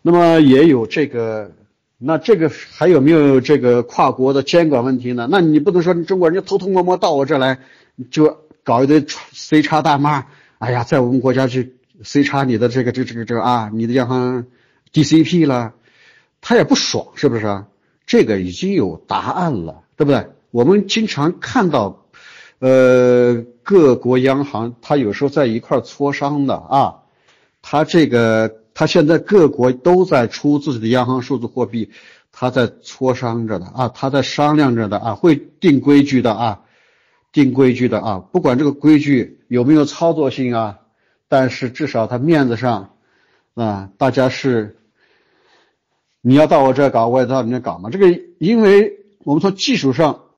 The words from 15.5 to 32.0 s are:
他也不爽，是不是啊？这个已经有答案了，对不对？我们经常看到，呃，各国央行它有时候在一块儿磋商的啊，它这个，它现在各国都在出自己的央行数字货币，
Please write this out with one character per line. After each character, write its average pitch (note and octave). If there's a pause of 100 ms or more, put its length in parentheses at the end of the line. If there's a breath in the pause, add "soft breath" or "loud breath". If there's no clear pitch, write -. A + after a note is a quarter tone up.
他 -
也 F#3+
不 C4+
爽， -
是 D3
不 A#2
是 G#2+
啊？ G2+ (400)
这 A3
个 G#2
已 F2+
经 F#3
有 F#2+ (100)
答 -
案 C3
了， - (120)
对 D3+
不 C#3+
对？ A2+ (200)
我 A#2+
们 G3
经 A3
常 D#3
看 G3+
到， A2+ (500 loud breath)
呃， B2 (160)
各 D3+
国 B2+
央 C3+
行 A#2
它 D3
有 G#2
时 C#3+
候 C#3
在 C#3+
一 A2+
块 C#3
儿 C#3+
磋 C#3+
商 C#3+
的 G#2
啊， F#2 (580)
它 D3
这 D3+
个， A2+ (120)
它 D#3
现 -
在 D#3
各 E3+
国 B2+
都 F3+
在 B2+
出 D3
自 C#3+
己 A2+
的 A2
央 B2
行 B2+
数 B2+
字 A2+
货 A#2+
币， A2+ (400 soft breath)